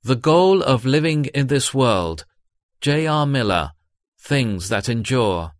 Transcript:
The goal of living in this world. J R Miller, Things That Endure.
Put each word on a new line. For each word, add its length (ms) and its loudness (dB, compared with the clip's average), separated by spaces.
The 60 2
goal 480 4
of 240 0
living 380 0
in 100 0
this 260 0
world. 540 0
J 240 0
R 220 0
Miller, 460 0
Things 520 -2
That 200 -2
Endure. 720 0